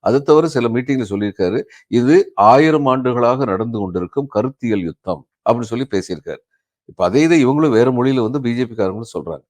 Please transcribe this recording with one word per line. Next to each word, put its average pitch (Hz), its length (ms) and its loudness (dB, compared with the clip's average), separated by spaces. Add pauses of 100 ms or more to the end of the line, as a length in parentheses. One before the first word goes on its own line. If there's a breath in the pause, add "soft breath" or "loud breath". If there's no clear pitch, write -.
அதை 123 200 0
தவிர 156 280 4
சில 127 200 -2
மீட்டிங்ல 127 400 -2
சொல்லியிருக்காரு, 101 540 -4 (240 soft breath)
இது 135 480 2
ஆயிரம் 143 520 4
ஆண்டுகளாக 127 580 0
நடந்து 110 340 -4
கொண்டிருக்கும் 90 480 -6
கருத்தியல் 113 540 -4
யுத்தம் 82 460 -8 (240)
அப்படின்னு 117 100 2
சொல்லி 117 300 -6
பேசியிருக்காரு. 85 480 -8 (460)
இப்ப - 200 -6
அதே 107 180 2
இதை 160 240 4
இவங்களும் 147 240 2
வேற 120 200 4
மொழியில 127 300 0
வந்து 123 200 -2
பி 120 140 -4
ஜே 123 120 -2
பி 117 80 -14
காரங்களும் 107 340 -6 (100)
சொல்றாங்க. 76 320 -12